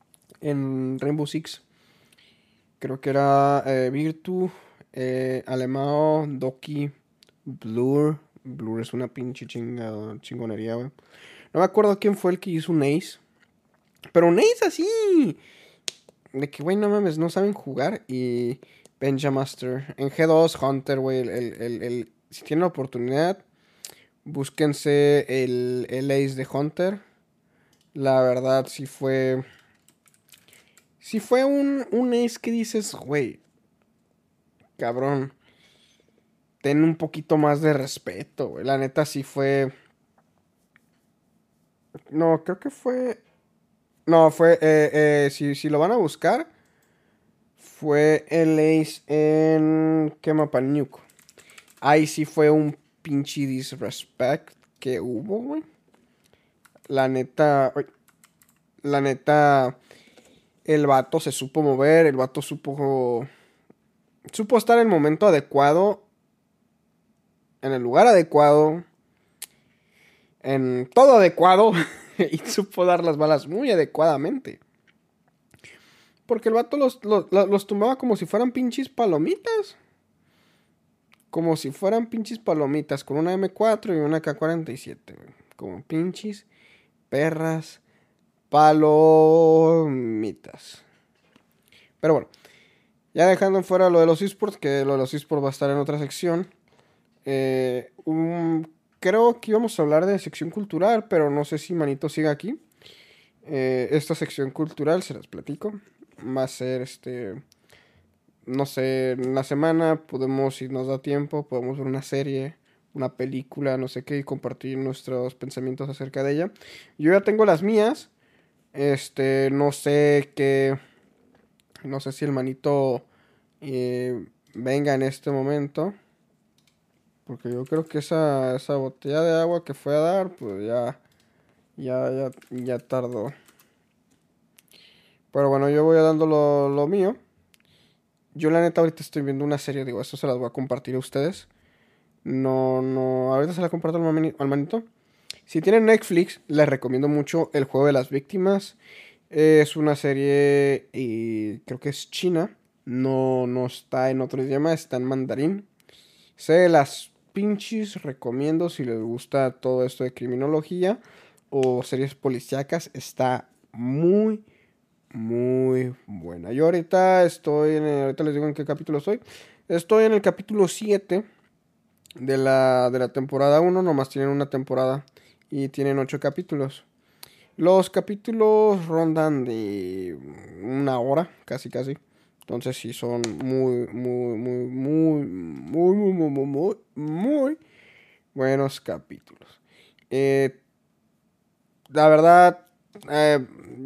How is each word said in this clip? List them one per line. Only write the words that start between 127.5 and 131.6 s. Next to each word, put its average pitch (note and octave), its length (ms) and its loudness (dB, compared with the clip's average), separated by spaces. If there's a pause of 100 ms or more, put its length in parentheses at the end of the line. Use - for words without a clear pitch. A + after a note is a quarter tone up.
yo B2 140 -6
creo D#3+ 180 -2
que D#3 140 -8
esa, C#3+ 580 -2
esa C#3+ 200 -6
botella C#3 440 -4
de E3 180 2
agua E3+ 240 -2
que C#3 120 -12
fue C#3+ 200 -6
a D3+ 40 2
dar, F3+ 320 0
pues G#2 360 -10
ya, A#2+ 320 -4 (800)